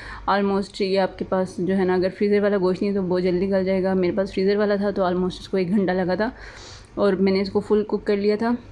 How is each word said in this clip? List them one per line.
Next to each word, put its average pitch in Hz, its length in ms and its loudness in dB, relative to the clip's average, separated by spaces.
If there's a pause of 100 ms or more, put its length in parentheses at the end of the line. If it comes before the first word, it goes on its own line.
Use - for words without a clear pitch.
(300)
Almost 196 520 0
ये 190 160 0
आपके 185 280 -2
पास 185 340 -2
जो 185 140 0
है 190 120 2
ना, 185 80 2
अगर 185 160 2
freezer 202 300 0
वाला 202 180 2
गोश्त 185 240 0
नहीं 202 100 0
है 196 60 0
तो 196 60 0
बहुत 180 200 0
जल्दी 180 240 0
गल 190 160 2
जाएगा। 190 300 0
मेरे 180 200 2
पास 196 180 -2
freezer 202 260 2
वाला 208 200 2
था 202 140 0
तो 196 100 -2
almost 180 400 0
इसको - 160 -4
एक 180 140 0
घंटा 190 220 2
लगा 185 220 0
था 214 180 0 (640)
और 202 180 4
मैंने 190 260 2
इसको 196 180 -2
full 208 240 2
cook 208 200 -4
कर 208 140 0
लिया 208 180 2
था। 233 220 0 (140)